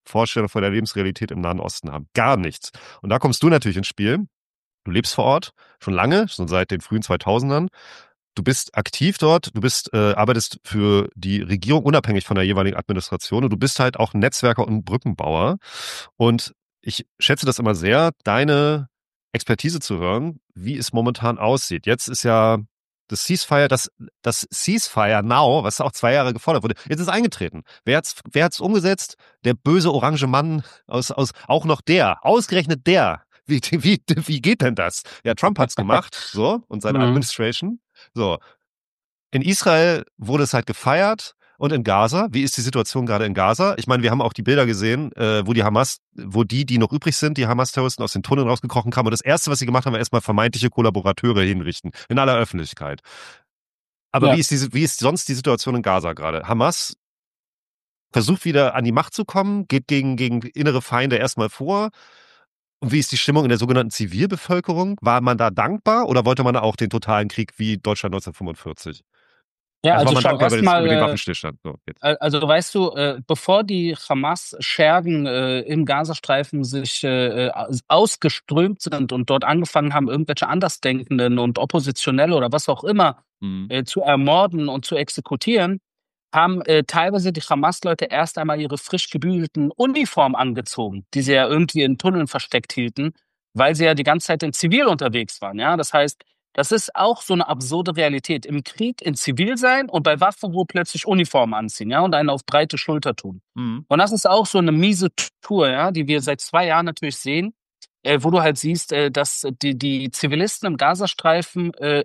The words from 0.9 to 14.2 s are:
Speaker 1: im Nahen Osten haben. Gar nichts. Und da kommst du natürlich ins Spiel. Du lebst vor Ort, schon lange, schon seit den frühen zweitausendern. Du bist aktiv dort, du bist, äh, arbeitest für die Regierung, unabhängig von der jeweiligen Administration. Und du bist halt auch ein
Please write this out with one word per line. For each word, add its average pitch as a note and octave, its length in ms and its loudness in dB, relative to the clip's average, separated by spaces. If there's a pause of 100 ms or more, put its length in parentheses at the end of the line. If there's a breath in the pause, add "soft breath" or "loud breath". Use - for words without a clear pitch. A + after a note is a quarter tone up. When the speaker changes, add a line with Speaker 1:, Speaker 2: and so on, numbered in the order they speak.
Speaker 1:
im F2+ 120 -6
Nahen F2 180 -2
Osten E2+ 320 -10
haben. D2 220 -10
Gar A#2+ 240 0
nichts. E2 320 -6 (320 loud breath)
Und G2 80 -6
da A#2 80 2
kommst C3 240 0
du E3 80 4
natürlich A#2 260 2
ins G2 100 -4
Spiel. B2+ 380 -2 (600)
Du F2+ 80 -8
lebst A2+ 220 -2
vor A2+ 120 0
Ort, C#3+ 240 0 (280 soft breath)
schon - 140 -4
lange, C#3+ 360 2
schon F2 200 -6
seit F#2 220 0
den F#2 100 -4
frühen G#2+ 220 -4
zweitausendern. C#3 640 0 (640 loud breath)
Du G2 80 -6
bist - 360 -2
aktiv D#3+ 400 -2
dort, - 360 2
du A2 60 -6
bist, - 320 -2
äh, G#2 220 2
arbeitest A2 500 0
für G2+ 520 0
die F#2+ 260 -4
Regierung, G#2 420 0
unabhängig A#2 400 2
von G#2 120 -2
der F#2+ 100 2
jeweiligen G2 320 0
Administration. G2 680 -4
Und B2 60 0
du G#2 80 -2
bist - 200 -2
halt B2+ 200 2
auch A2+ 160 0
ein G#2 60 0